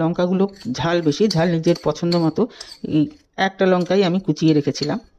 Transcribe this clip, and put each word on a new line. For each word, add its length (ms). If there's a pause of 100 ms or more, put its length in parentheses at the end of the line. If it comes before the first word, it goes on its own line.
লঙ্কাগুলো 440 (320)
ঝাল 200 (100)
বেশি, 160 (120)
ঝাল 200
নিজের 220 (100)
পছন্দ 260 (120)
মতো। 160 (540)
এই 80 (440)
একটা 240
লঙ্কাই 380
আমি 160
কুচিয়ে 320
রেখেছিলাম। 420 (200)